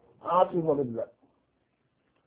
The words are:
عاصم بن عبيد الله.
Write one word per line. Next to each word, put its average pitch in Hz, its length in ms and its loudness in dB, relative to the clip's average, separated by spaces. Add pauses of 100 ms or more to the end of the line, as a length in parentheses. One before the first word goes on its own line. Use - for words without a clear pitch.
(240)
عاصم 180 360 2
بن 160 100 0
عبيد 139 160 0
الله. 113 180 -8 (1200)